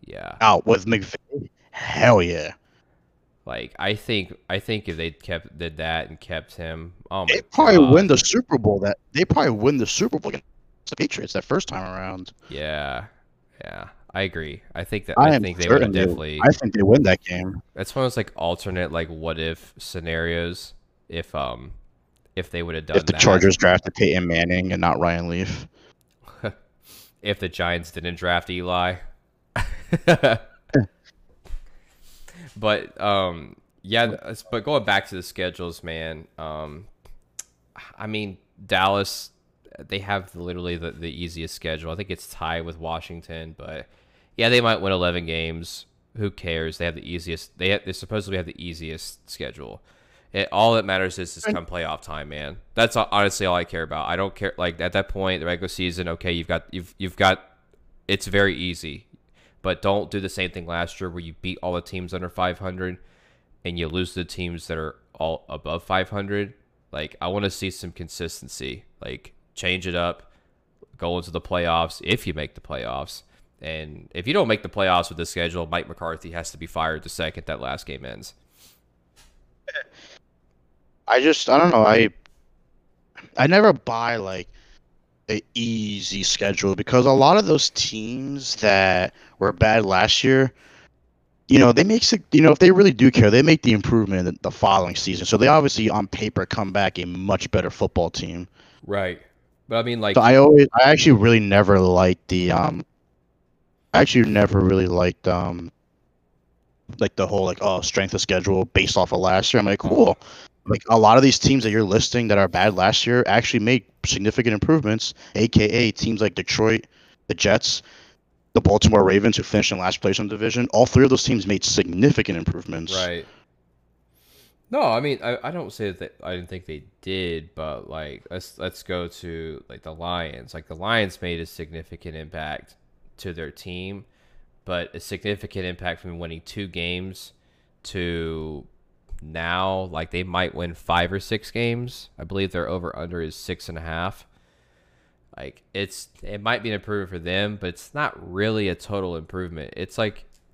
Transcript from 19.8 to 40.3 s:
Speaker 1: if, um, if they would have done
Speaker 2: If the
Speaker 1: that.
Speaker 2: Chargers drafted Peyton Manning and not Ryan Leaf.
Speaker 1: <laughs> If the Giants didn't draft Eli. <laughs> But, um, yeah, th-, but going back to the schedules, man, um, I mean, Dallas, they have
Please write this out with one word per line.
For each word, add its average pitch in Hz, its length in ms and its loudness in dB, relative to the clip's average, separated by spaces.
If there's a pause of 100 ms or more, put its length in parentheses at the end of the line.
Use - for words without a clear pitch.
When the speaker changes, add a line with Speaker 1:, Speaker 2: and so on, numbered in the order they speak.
Speaker 1:
if, 82 260 -10
um, 65 380 -8 (640)
if 90 140 -8
they 87 120 -6
would 85 140 -8
have 78 100 -10
done 80 120 0
Speaker 2:
If 80 80 0
the 87 60 2
Speaker 1:
that. 78 80 4
Speaker 2:
Chargers 95 360 8
drafted 90 380 4
Peyton 90 320 2
Manning 87 440 0
and 92 100 -2
not 85 200 2
Ryan 85 280 0
Leaf. 87 380 -6 (760)
Speaker 1:
<laughs> 104 100 -8 (720)
If 101 180 -4
the 92 80 -4
Giants 87 420 -4
didn't 87 260 -8
draft 87 340 -2
Eli. 90 460 -2 (1000)
<laughs> 135 400 4 (2250)
But, 107 440 -2
um, 90 560 -2 (240)
yeah, 117 260 0
th-, 110 440 -10
but 113 140 -4
going 143 200 0
back 98 240 0
to 101 60 -12
the 90 80 -10
schedules, 87 600 -10
man, 80 440 -10 (100)
um, 78 520 -12 (1080)
I 107 100 -14
mean, 107 300 -8 (300)
Dallas, 98 640 0 (480)
they 98 220 -8
have 95 360 -6